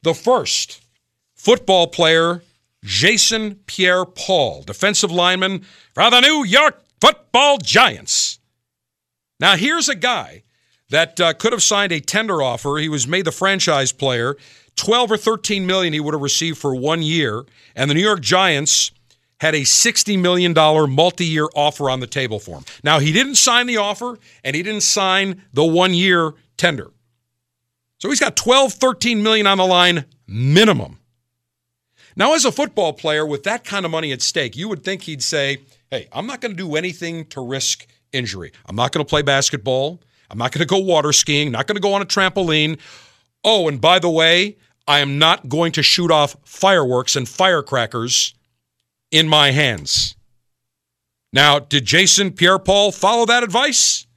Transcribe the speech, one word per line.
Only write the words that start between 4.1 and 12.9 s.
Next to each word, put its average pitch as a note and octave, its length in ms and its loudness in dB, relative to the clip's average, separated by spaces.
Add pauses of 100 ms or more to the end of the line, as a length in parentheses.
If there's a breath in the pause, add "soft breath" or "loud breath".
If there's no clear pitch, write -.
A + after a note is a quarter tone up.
defensive F#3+ 480 -2
lineman F#3 560 -2 (260 loud breath)
for - 160 2
the B3 120 4
New D4 240 2
York C4 400 2 (160)
Football C#4+ 580 2
Giants. - 800 0 (1000)
Now, F#3 160 4
here's C#4+ 320 -2
a D4 80 -4
guy E3+ 480 -6 (440)
that, E3 320 -2
uh, E3 120 2
could A3 200 -2
have G#3+ 120 0
signed G3+ 260 0
a E3 80 -4
tender F#3+ 440 -4
offer. C3+ 340 -4
He D#3 120 -4
was C3+ 200 -4